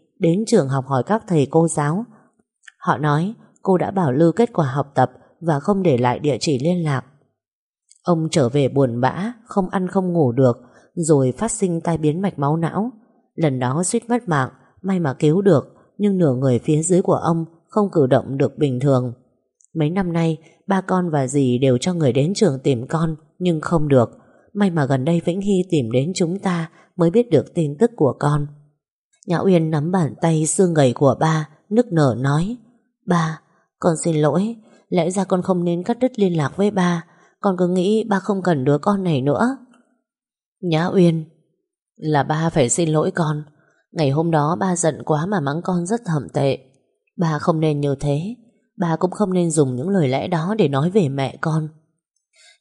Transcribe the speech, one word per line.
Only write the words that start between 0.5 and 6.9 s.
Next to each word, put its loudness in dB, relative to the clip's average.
học -4
hỏi 0
các -2
thầy 2
cô 2
giáo. -2
Họ -2
nói 0
cô 2
đã -2
bảo 0
lưu 4
kết 0
quả 0
học -4
tập 2
và 0
không -2
để 4
lại 0
địa 0
chỉ 0
liên 0
lạc. -2